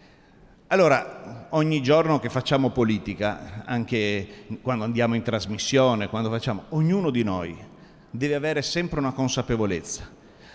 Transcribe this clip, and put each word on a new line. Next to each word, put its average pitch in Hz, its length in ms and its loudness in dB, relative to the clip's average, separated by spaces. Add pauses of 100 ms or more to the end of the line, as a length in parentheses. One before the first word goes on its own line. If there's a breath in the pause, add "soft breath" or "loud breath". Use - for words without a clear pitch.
(680 loud breath)
Allora, 131 840 2
ogni 156 300 2
giorno 151 380 4
che 120 100 -4
facciamo 131 400 2
politica, 104 960 -2
anche 104 800 -2 (160)
quando 123 220 -2
andiamo 117 320 2
in 113 80 -2
trasmissione, 107 840 2
quando 110 200 -2
facciamo, 113 400 -4
ognuno 165 400 2
di 120 140 0
noi 90 340 -4 (520 loud breath)
deve 143 260 -2
avere 147 260 -2
sempre 170 380 -4
una 131 140 -2
consapevolezza. 113 920 -2 (480 loud breath)